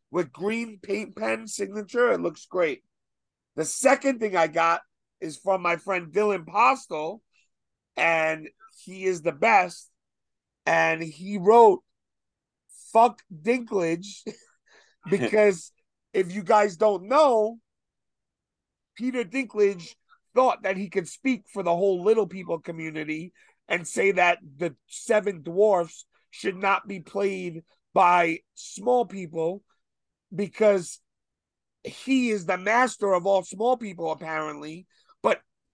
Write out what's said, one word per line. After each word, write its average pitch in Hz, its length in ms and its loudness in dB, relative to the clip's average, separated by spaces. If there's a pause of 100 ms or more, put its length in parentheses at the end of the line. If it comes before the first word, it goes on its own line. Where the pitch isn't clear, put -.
(120)
with 156 200 -4
green 214 480 -6
paint 208 360 -8
pen 220 320 -6
signature. 208 640 -2
It 180 80 -2
looks 170 260 -6
great. 165 380 -2 (720)
The 156 80 -4
second 262 560 0
thing 202 160 -4
I 165 100 4
got 165 360 0 (380)
is 156 180 -10
from 190 220 0
my 175 160 0
friend 175 360 -6
Dylan 196 340 0
Postel, 202 760 0 (760)
and 160 520 0 (360)
he 190 220 -10
is 175 160 -2
the 160 100 -2
best. 180 580 0 (760)
And 165 360 2
he 170 360 -8
wrote, 214 440 6 (1120)
"Fuck 226 300 4 (120)
Dinklage," 196 880 -4 (400)
<laughs> - 480 -20
because 196 640 2 (400)
if 180 200 -2
you 202 120 -8
guys 208 320 4
don't 202 320 0
know, 233 500 2 (1400)
Peter 247 300 -4
Dinklage 202 680 -2 (400)
thought 247 280 2
that 190 140 -2
he 196 120 -6
could 175 200 -4
speak - 440 -4
for 202 100 -6
the 175 120 2
whole 180 300 0
little 214 220 2
people 175 320 -8
community 160 760 -10 (360)
and 170 180 -4
say 196 260 0
that 175 260 2 (180)
the 160 180 -6 (140)
seven 202 540 -2
dwarfs 175 640 0 (240)
should 196 260 -6
not 196 300 0
be 196 140 -10
played 185 640 -6 (320)
by 175 440 4 (160)
small 240 520 -2
people 170 560 -6 (720)
because 196 640 0 (840)
he 254 480 0
is 190 160 -2
the 185 120 -2
master 208 540 0
of 180 140 2
all 196 160 4
small 226 340 -2
people, 170 360 -6
apparently. 156 720 -8 (360)
But 220 180 0 (340)